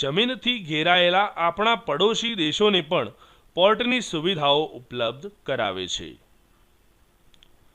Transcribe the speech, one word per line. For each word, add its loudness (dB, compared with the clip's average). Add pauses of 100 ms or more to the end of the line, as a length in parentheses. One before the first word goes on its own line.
જમીનથી -2
ઘેરાયેલા 2
આપણા 0
પડોશી -2
દેશોને 2
પણ -2 (420)
પોર્ટની 2
સુવિધાઓ 0
ઉપલબ્ધ -6 (160)
કરાવે -2
છે. -10 (1600)